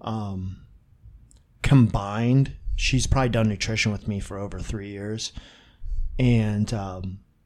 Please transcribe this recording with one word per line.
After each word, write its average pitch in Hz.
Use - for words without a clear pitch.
Um, 98
combined, 117
she's -
probably 127
done 113
nutrition 107
with 98
me 101
for 101
over 95
three 101
years. 104
And, 107
um, 95